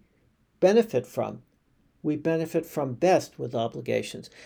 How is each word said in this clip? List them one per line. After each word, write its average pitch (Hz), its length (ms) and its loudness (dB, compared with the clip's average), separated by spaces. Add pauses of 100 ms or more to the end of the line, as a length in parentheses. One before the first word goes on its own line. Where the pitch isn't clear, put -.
(600)
benefit 208 460 4
from, - 360 -6 (600)
we 151 140 -2
benefit 165 500 -2
from 135 280 -4
best 160 440 2
with 131 160 -8
obligations. 113 760 -4 (160)